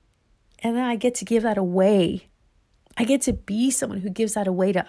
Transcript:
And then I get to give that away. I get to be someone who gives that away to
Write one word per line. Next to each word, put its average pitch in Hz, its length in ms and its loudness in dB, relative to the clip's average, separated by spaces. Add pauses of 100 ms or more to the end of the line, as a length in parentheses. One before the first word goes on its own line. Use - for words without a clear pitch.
(600)
And 233 160 -2
then 247 100 0
I 240 100 -2
get 240 200 0
to 202 100 -10
give 226 180 0
that 214 140 0
away. 190 720 2 (640)
I 240 100 -4
get 269 180 2
to 247 100 0
be 226 380 -2
someone 202 280 -4
who 190 100 -4
gives 214 240 -2
that 208 140 -2
away 185 240 2
to 180 180 0